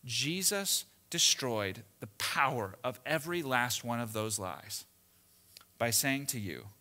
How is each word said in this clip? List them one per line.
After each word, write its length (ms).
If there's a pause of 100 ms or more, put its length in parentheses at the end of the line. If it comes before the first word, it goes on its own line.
Jesus 800 (240)
destroyed 720 (160)
the 80 (100)
power 640
of 220
every 380
last 400
one 160
of 140
those 260
lies 460 (920)
by 120
saying 380
to 120
you 300 (120)